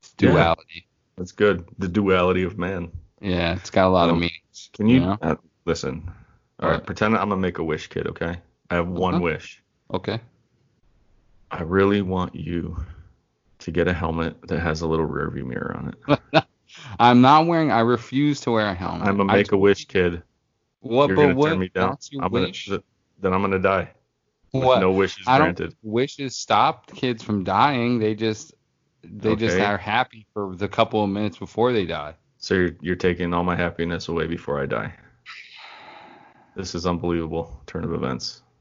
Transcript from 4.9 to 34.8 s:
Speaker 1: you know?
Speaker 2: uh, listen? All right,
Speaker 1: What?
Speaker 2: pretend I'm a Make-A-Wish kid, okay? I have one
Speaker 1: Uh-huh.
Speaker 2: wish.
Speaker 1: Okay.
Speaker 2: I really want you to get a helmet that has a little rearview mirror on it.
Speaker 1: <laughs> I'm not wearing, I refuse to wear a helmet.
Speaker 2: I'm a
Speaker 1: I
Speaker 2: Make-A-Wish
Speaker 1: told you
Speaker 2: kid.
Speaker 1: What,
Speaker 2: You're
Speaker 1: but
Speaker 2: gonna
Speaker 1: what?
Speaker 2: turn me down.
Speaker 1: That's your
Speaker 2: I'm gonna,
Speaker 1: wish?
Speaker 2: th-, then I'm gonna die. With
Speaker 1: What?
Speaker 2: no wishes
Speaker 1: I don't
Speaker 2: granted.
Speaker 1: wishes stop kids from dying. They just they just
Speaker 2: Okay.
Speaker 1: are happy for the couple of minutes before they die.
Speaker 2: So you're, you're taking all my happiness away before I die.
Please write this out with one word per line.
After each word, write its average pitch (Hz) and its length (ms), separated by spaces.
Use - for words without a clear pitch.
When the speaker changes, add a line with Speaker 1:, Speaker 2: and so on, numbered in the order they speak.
Speaker 1:
you 135 60
know? 139 200
Speaker 2:
uh, 78 140
listen? 80 460
All - 100
right, 80 80
Speaker 1:
What? - 100
Speaker 2:
pretend 107 300
I'm 101 140
a 95 60
Make-A-Wish 80 500
kid, - 200
okay? 85 300
I 87 60
have 87 120
one 90 280
Speaker 1:
Uh-huh. 87 80
Speaker 2:
wish. - 380
Speaker 1:
Okay. 101 260
Speaker 2:
I 92 120
really 98 380
want 92 320
you 85 440
to - 120
get 85 160
a 90 60
helmet 82 540
that 80 120
has 80 220
a 82 60
little 80 200
rearview 71 380
mirror - 320
on - 160
it. 156 120
Speaker 1:
<laughs> - 320
I'm 123 220
not 147 260
wearing, 160 240
I 113 100
refuse 127 600
to 123 100
wear 107 160
a 98 60
helmet. 87 340
Speaker 2:
I'm 101 120
a 98 60
Speaker 1:
I 98 120
Speaker 2:
Make-A-Wish 101 500
Speaker 1:
told - 80
you 90 160
Speaker 2:
kid. 85 120
Speaker 1:
What, 127 280
Speaker 2:
You're 190 100
Speaker 1:
but 151 60
Speaker 2:
gonna 135 120
Speaker 1:
what? 147 140
Speaker 2:
turn 160 100
me 92 100
down. - 220
Speaker 1:
That's - 200
your 139 120
Speaker 2:
I'm 92 80
gonna, 92 160
Speaker 1:
wish? - 180
Speaker 2:
th-, 98 160
then 92 140
I'm 95 80
gonna 98 180
die. 95 320
With 131 100
Speaker 1:
What? 127 160
Speaker 2:
no 92 120
wishes 95 360
Speaker 1:
I 131 100
don't 165 180
Speaker 2:
granted. 85 280
Speaker 1:
wishes 123 520
stop 123 580
kids 123 300
from 104 200
dying. 120 560
They 110 160
just 110 380
they 104 320
just 104 220
Speaker 2:
Okay. 104 80
Speaker 1:
are 101 120
happy 107 560
for 98 220
the 98 120
couple 110 360
of 101 60
minutes 101 280
before 117 360
they 104 120
die. 78 300
Speaker 2:
So - 180
you're, 90 260
you're 87 140
taking 87 380
all 87 100
my 90 120
happiness 85 520
away 82 200
before 82 340
I 67 40
die. 57 280